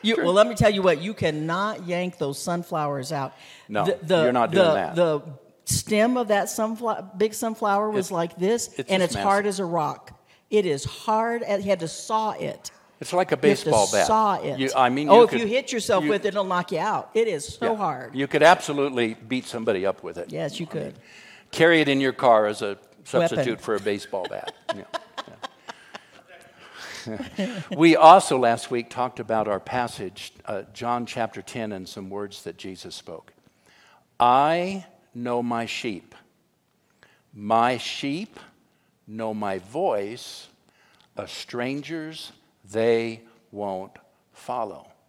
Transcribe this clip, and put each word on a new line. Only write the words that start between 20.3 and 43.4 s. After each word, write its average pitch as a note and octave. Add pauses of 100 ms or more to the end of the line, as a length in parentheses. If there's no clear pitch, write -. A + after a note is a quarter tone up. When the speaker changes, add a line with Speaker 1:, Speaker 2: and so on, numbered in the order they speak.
Speaker 1:
Yes, D3
you -
Speaker 2:
I -
mean, D3
Speaker 1:
could. - (560)
Speaker 2:
carry E3
it C#3+
in C#3
your C3+
car A2
as G#2+
a G2+ (280)
substitute C3
Speaker 1:
Weapon. G#2+
Speaker 2:
for A2
a G2
baseball G2
bat. -
Speaker 1:
<laughs> -
Speaker 2:
Yeah. - (2250)
<laughs> F#3+
We D#3+
also D#3+
last A#2
week A#2+
talked B2
about G#2+
our G2
passage, A#2+ (140)
uh, G2+ (100)
John A#2+
chapter A2
ten, A2
and F#2
some F#2+
words G2
that F2
Jesus F#2
spoke. - (840)
"I E3 (280)
know A#2+
my A#2
sheep. - (1200)
My A2+
sheep - (680)
know A2
my G2+
voice. A2 (680)
A G#2
stranger's C#3+ (320)
they A2+ (280)